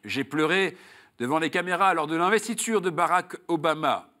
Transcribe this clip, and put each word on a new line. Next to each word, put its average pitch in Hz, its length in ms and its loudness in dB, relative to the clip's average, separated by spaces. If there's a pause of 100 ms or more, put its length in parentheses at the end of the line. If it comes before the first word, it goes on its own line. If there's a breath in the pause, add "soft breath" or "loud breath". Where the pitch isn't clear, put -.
J'ai 110 200 -4
pleuré 156 520 0 (420 loud breath)
devant 135 200 0
les 160 120 0
caméras 180 440 2
lors 156 120 0
de 160 100 -4
l'investiture 208 640 0
de 185 100 -2
Barack 175 460 0 (120)
Obama. 151 600 0 (120)